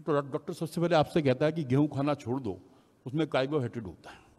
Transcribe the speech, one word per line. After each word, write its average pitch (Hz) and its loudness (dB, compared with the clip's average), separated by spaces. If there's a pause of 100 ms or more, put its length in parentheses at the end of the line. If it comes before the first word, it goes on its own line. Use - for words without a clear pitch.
तो 147 2
डॉक्टर 143 -6
सबसे 165 -6
पहले 170 4
आपसे 156 4
कहता 135 4
है 160 2
कि 165 -2
गेहूं 135 4
खाना 139 -2
छोड़ 131 -4
दो, 95 -8 (460)
उसमें 147 -2
कार्बोहाइड्रेट 135 -2
होता 85 -14
है। - -20 (140)